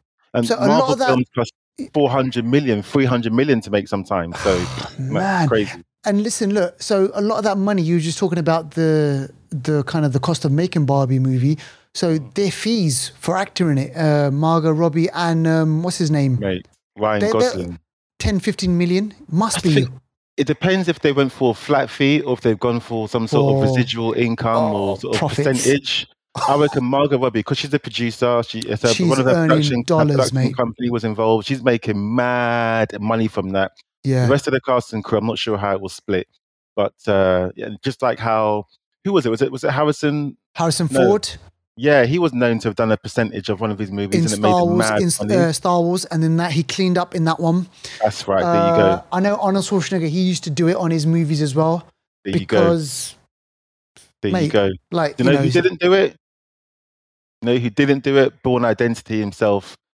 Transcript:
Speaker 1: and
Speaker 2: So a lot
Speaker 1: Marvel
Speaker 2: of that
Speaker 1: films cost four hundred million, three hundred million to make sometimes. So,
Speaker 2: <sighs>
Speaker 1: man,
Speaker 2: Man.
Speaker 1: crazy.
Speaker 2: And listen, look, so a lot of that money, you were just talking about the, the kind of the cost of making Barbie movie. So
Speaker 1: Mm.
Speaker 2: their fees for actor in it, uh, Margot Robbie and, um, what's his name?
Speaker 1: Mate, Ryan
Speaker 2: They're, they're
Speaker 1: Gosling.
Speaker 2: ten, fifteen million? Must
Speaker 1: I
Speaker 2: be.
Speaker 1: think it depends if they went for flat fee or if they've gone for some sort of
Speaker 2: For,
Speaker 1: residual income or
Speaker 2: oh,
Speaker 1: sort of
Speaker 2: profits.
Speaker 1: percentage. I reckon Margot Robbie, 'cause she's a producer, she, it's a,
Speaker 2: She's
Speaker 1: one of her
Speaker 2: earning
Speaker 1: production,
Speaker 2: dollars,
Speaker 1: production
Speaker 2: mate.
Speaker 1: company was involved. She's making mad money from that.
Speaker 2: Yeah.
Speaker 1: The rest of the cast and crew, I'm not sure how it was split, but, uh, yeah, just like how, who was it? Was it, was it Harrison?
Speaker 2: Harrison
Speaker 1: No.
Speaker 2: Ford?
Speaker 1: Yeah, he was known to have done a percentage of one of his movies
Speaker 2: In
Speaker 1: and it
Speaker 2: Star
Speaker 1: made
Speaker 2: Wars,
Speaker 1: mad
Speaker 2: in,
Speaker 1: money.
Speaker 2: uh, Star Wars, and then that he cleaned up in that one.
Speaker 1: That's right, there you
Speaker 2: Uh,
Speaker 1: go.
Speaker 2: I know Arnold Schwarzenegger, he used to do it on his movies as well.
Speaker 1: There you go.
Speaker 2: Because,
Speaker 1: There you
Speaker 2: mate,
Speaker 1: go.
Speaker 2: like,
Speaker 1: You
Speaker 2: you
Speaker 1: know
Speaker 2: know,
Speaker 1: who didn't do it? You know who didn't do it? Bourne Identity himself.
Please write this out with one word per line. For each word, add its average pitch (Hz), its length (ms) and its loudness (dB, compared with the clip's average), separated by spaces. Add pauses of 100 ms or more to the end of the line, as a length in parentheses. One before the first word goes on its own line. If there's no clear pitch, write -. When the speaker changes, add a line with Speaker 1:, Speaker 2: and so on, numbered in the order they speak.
(340)
Speaker 1:
and 120 140 0
Speaker 2:
So 226 80 0
a - 100 0
lot - 0 -
Speaker 1:
Marvel 262 280 4
Speaker 2:
of 226 40 -6
that 262 100 0
Speaker 1:
films - 260 2
cost 120 180 -4 (420)
four 143 160 2
hundred 127 340 0
million, 120 380 0
three 135 220 0
hundred 120 300 0
million 131 260 2
to 107 100 -12
make 101 160 0
sometimes. 90 540 -4
So, 95 180 2 (240)
Speaker 2:
<sighs> - 160 -16
Speaker 1:
man, 135 140 -6
Speaker 2:
Man. 175 360 0
Speaker 1:
crazy. 104 360 -2 (200)
Speaker 2:
And 208 180 0
listen, 208 320 -2
look, - 280 -2
so 196 320 0
a 208 60 -4
lot 214 180 -2
of 202 60 -4
that 202 140 0
money, 196 240 0
you 165 140 0
were 165 40 2
just 156 180 -4
talking 175 200 -2
about 165 340 0
the, 151 580 0 (200)
the 147 340 -2
kind 160 200 -2
of 139 80 0
the 135 80 0
cost - 240 -2
of 147 80 2
making 160 340 0
Barbie 135 320 2
movie. 131 400 2 (360)
So 160 240 0
Speaker 1:
Mm. 123 160 -12
Speaker 2:
their 196 160 0
fees 190 680 -2
for 175 180 -2
actor 185 360 -2
in 135 60 2
it, 135 180 -6
uh, 147 340 2
Margot 160 420 2
Robbie 165 380 0
and, 165 360 0
um, 160 360 2
what's 175 160 -4
his 156 120 0
name? 139 280 2
Speaker 1:
Mate, 95 280 -4 (300)
Ryan 104 240 0
Speaker 2:
They're, 208 120 0
they're 113 80 2
Speaker 1:
Gosling. 87 380 -2 (400)
Speaker 2:
ten, 208 220 0
fifteen 185 380 -2
million? 185 340 0 (180)
Must 202 280 -2
Speaker 1:
I - 40 -6
Speaker 2:
be. 160 120 2
Speaker 1:
think 131 140 2 (480)
it 139 100 0
depends 185 400 0
if 165 140 -2
they 151 100 2
went 135 220 2
for 123 200 2
flat 135 380 0
fee 143 300 2
or 127 140 -2
if - 80 -10
they've 110 180 0
gone 120 180 0
for 113 300 -6
some 113 180 -2
sort 139 300 2
of 135 120 2
Speaker 2:
For, 131 80 2
Speaker 1:
residual 117 360 0
income 117 600 0
or 98 200 -2
Speaker 2:
oh, - 40 -2
Speaker 1:
sort - 200 -6
of - 20 0
Speaker 2:
profits. 143 300 0
Speaker 1:
percentage. 131 580 0 (420)
I 139 80 2
reckon 147 280 0
Margot 139 340 0
Robbie, 117 240 -2
'cause - 160 -4
she's 147 160 -6
a 143 60 2
producer, 120 640 -2
she, 113 140 -10
it's - 240 -6
a, 117 100 4
Speaker 2:
She's 180 140 0
Speaker 1:
one 135 100 2
of 127 80 2
her 131 60 4
Speaker 2:
earning 165 160 2
Speaker 1:
production, 147 360 2
Speaker 2:
dollars, 156 280 2
Speaker 1:
production 131 240 2
Speaker 2:
mate. 131 200 0
Speaker 1:
company 120 340 -2
was 113 120 -2
involved. 110 460 2
She's 131 160 -4
making 110 500 0
mad 117 840 0
money 110 260 0
from 95 240 -4
that. 113 220 0 (320)
Speaker 2:
Yeah. 127 220 2
Speaker 1:
The 117 40 4
rest 143 160 2
of 143 60 -2
the 131 80 0
cast 123 320 -2
and 107 100 -6
crew, 110 160 0
I'm 107 80 -2
not 113 140 -4
sure 107 180 -2
how 101 140 -2
it 95 80 -4
was 95 120 -10
split, - 360 -6 (480)
but, 101 180 -2 (140)
uh, 92 480 2
yeah, - 140 -10 (120)
just 131 200 -6
like 120 180 -2
how, 107 460 -2 (380)
who 202 80 -2
was 156 140 2
it? 113 40 0
Was 113 120 0
it, 135 80 0
was 131 140 -10
it - 80 -2
Harrison? 147 640 -2 (180)
Speaker 2:
Harrison 165 380 -2
Speaker 1:
No. 135 160 2
Speaker 2:
Ford? 208 200 0 (520)
Speaker 1:
Yeah, 135 260 4
he 151 120 0
was 165 140 2
known 120 280 2
to 120 80 -2
have 101 60 -4
done 113 160 0
a 107 60 2
percentage - 520 -4
of 101 120 -2
one 110 100 -2
of 101 80 -6
his 101 140 -6
movies 101 260 -2
Speaker 2:
In 165 60 2
Speaker 1:
and - 80 0
it 101 60 -2
Speaker 2:
Star 104 120 2 (100)
Speaker 1:
made 175 120 2
Speaker 2:
Wars, 175 60 2
Speaker 1:
mad - 220 2
Speaker 2:
in, 175 100 0 (180)
Speaker 1:
money. 202 140 2
Speaker 2:
uh, 165 100 2
Star 175 280 0
Wars, 175 260 0
and 160 180 -2
then 160 140 2
that 170 140 -2
he 156 120 0
cleaned 180 340 0
up 175 160 -4
in 170 100 0
that 160 140 0
one. 170 300 0 (340)
Speaker 1:
That's - 240 -2
right, 95 160 2
there 170 120 2
you 170 60 4 (240)
Speaker 2:
Uh, 165 120 4
Speaker 1:
go. - 160 -8
Speaker 2:
I 180 80 0
know 202 160 2
Arnold 196 280 0
Schwarzenegger, 175 440 -2
he 175 140 -2
used 185 220 -2
to 165 60 -6
do 160 180 0
it 180 80 2
on 175 140 -2
his 160 160 0
movies 160 340 2
as 143 140 -2
well. 160 320 0 (380)
Speaker 1:
There 98 120 -4
you 95 100 -2
go. - 140 2
Speaker 2:
Because, 160 540 0 (1080)
Speaker 1:
There 202 80 0
you - 20 0
Speaker 2:
mate, 165 200 0
Speaker 1:
go. 101 180 2 (200)
Speaker 2:
like, 160 300 -2
Speaker 1:
You 123 40 2
Speaker 2:
you 131 60 4
Speaker 1:
know 143 60 6
Speaker 2:
know, 139 80 2
Speaker 1:
who 131 60 2
didn't 175 300 0
do 180 120 4
it? 190 240 2 (1300)
You 113 40 -4
know 123 100 4
who 120 140 0
didn't 139 320 2
do 135 160 2
it? 127 240 2
Bourne 123 220 2
Identity 113 560 0
himself. 101 560 -2 (220)